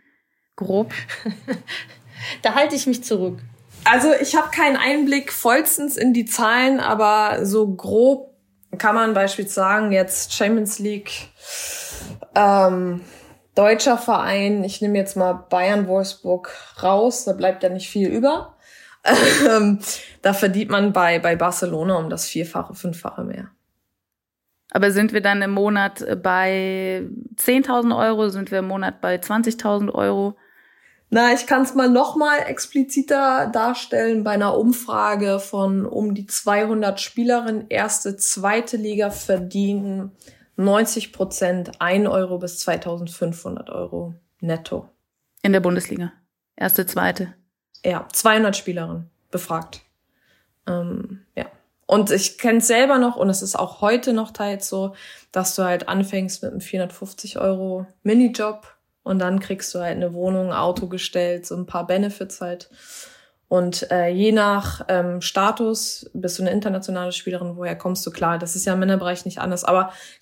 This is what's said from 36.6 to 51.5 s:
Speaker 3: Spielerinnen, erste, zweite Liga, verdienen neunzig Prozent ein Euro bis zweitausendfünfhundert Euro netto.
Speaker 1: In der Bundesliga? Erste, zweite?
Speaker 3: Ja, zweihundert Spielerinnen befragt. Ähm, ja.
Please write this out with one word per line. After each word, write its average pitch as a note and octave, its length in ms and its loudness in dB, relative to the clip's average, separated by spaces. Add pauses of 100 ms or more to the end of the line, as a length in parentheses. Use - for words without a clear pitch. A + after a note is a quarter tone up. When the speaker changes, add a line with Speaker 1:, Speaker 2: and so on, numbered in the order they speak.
Speaker 3:
Spielerinnen, A#3 720 -2
erste, G3+ 480 -2
zweite A3 580 -2
Liga, G#3 360 -2
verdienen G3 1000 -2 (420)
neunzig G#3 580 0
Prozent F#3 680 -4
ein F#3+ 280 2
Euro F3+ 320 -2
bis F3 200 -10
zweitausendfünfhundert E3+ 1120 -6
Euro F3 460 -8 (260)
netto. E3 480 -6 (540)
Speaker 1:
In G3 100 4
der F#3+ 60 6
Bundesliga? F3 520 -2 (440)
Erste, F#3 320 0
zweite? F3+ 480 -2 (500)
Speaker 3:
Ja, F3+ 260 -2
zweihundert G#3+ 460 2
Spielerinnen E3+ 540 -8 (180)
befragt. E3+ 520 -6 (840)
Ähm, F3+ 540 -6 (140)
ja. - 100 -8 (400)